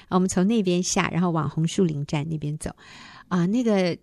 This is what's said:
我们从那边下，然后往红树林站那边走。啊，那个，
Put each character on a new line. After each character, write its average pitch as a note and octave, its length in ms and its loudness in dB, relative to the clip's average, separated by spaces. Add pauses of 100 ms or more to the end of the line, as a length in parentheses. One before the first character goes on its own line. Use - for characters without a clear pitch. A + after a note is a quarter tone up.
我 F3+ 100 0
们 F#3 120 2
从 F#3 180 2
那 A3+ 160 2
边 F3+ 180 2
下， F3+ 300 -2
然 E3 100 0
后 F3 100 2
往 D#3 180 -2
红 D#3+ 180 0
树 G3 160 0
林 D3+ 220 0
站 D3 240 -2
那 D#3+ 80 -4
边 D3+ 200 -6
走。 - 140 -8 (560)
啊， F3 200 0
那 A3 140 2
个， G3 420 2